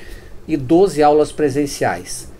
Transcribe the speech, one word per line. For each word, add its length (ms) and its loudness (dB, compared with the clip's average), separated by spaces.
E 100 -2
doze 460 2
aulas 280 4
presenciais, 960 -4